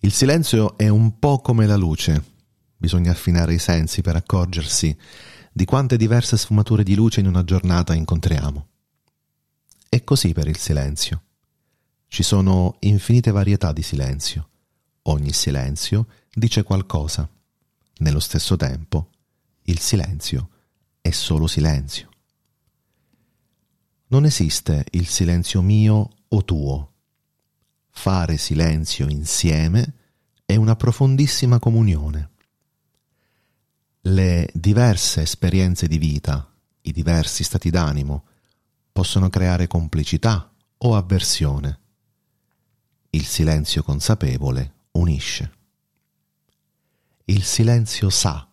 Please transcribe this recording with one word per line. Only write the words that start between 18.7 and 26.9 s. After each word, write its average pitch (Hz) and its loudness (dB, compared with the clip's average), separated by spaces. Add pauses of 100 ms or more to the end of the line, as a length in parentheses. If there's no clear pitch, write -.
il 87 -2
silenzio 85 -4 (520)
è 85 -2
solo 80 -2
silenzio. 73 -2 (2000)
Non 135 4
esiste 80 0
il 87 -2
silenzio 87 0
mio 107 4 (160)
o 101 0
tuo. 71 -4 (1080)